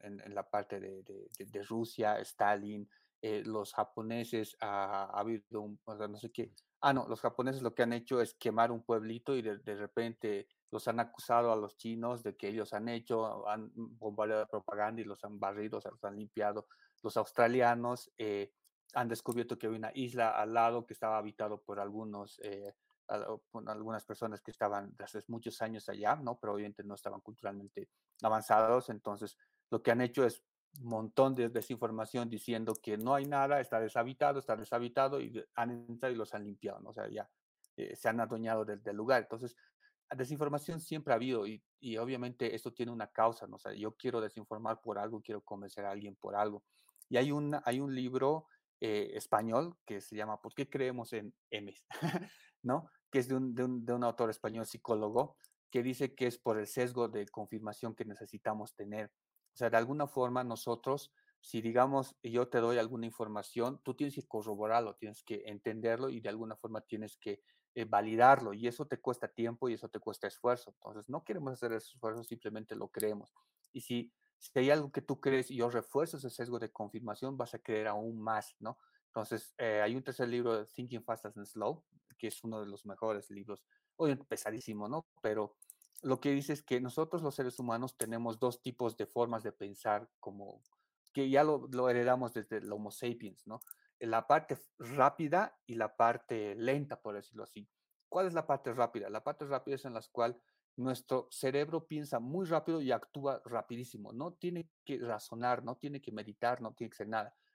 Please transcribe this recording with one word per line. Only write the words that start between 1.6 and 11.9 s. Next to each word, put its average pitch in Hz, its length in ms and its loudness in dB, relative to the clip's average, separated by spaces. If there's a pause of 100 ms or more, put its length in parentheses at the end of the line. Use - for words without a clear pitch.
Rusia, 113 560 2
Stalin, 104 680 0 (320)
eh, 107 240 0
los 110 280 -2
japoneses, 113 840 -2
ha, 98 460 0
ha 98 140 -2
habido 107 420 -4
un, 104 240 -10
o 107 120 -8
sea, 104 120 -4
no 104 80 -10
sé 117 140 -10
qué. 113 200 -6 (300)
Ah, 139 100 6
no, 131 160 2
los 113 140 -4
japoneses 127 400 0
lo 117 120 0
que 123 100 4
han 117 100 4
hecho 120 280 2
es 110 120 0
quemar 117 360 2
un 117 140 -4
pueblito 117 520 -2
y 123 60 0
de, 107 180 -4
de 104 160 -6
repente 104 720 -4 (220)
los - 200 -4
han 117 100 2
acusado 117 540 4
a - 20 6
los 104 220 -4
chinos 117 440 -4